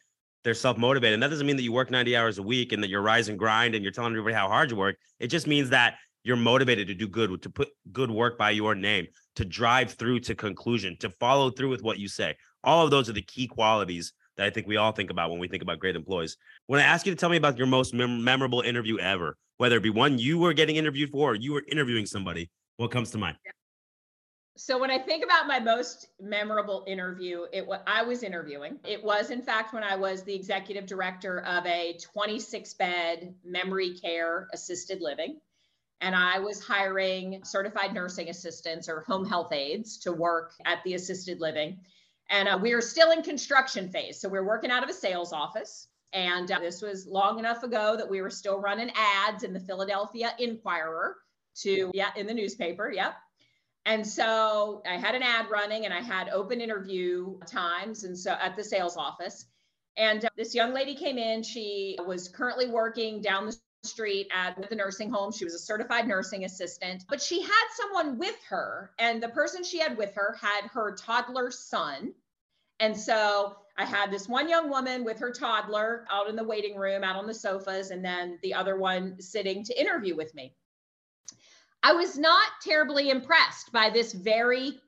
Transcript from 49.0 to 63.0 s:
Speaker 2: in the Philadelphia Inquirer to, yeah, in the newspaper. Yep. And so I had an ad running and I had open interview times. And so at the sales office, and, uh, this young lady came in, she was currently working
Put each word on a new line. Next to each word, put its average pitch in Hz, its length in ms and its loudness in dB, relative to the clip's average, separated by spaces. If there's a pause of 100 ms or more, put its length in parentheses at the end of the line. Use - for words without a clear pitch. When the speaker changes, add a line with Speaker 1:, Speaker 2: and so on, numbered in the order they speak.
Speaker 2:
in 190 100 -6
the 185 80 -6
Philadelphia 202 800 -4
Inquirer 190 760 -2 (460)
to, 190 320 2
yeah, 190 240 0
in 202 100 -6
the 220 60 -4
newspaper. 202 580 -4
Yep. 214 240 -2 (720)
And 214 200 2
so 214 800 2
I 180 120 -4
had 208 180 0
an 254 80 0
ad 233 260 2
running 214 360 0
and 185 80 -2
I 175 80 -2
had 185 280 -4
open 208 300 -2
interview 190 880 -4
times. 185 560 -4
And 180 140 -10
so 180 140 -2
at 185 260 -2
the 208 60 -6
sales 180 340 -2
office, 175 480 -8 (500)
and, 214 300 2
uh, 226 100 0
this 226 180 -6
young 233 200 2
lady 269 220 -2
came 285 220 -4
in, 226 260 -2
she 202 640 -6
was 180 220 -6
currently 247 400 -2
working 226 540 -2